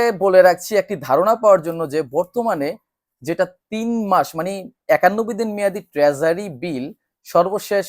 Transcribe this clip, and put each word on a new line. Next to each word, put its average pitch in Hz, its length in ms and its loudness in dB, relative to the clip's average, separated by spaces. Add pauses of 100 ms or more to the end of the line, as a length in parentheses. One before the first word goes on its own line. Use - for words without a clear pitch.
(180)
বলে 185 240 4
রাখছি 180 340 4
একটি 196 200 -2
ধারণা 151 400 2
পাওয়ার 208 260 4
জন্য 165 260 -6
যে 147 120 -4 (160)
বর্তমানে 180 540 -2 (520)
যেটা 170 220 -2 (240)
তিন 226 200 -6 (200)
মাস, 185 260 2
মানে 165 160 -6 (380)
একানব্বই 208 460 0
দিন 220 220 -4
মেয়াদি 202 240 -2 (120)
ট্রেজারি 151 540 0 (160)
বিল, 143 240 -6 (400)
সর্বশেষ, 190 640 0